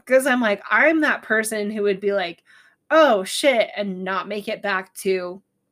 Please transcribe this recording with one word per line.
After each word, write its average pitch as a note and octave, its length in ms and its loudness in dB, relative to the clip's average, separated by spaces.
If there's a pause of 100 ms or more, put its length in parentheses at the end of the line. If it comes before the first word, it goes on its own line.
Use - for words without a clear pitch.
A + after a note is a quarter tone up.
'cause C4 200 4
I'm B3+ 140 2
like, G#3 300 0
I'm D4+ 320 4
that C4+ 200 0
person G#3+ 480 -2
who G#3+ 120 -6
would G3+ 180 0
be G3+ 120 0
like, F3+ 300 -4 (480)
"Oh, C#4+ 340 4
shit," A#3+ 520 0
and G3 280 -6
not F#3 220 -4
make G#3 220 -8
it G#3 140 -8
back F#3+ 340 -6
to F#3 460 -4 (300)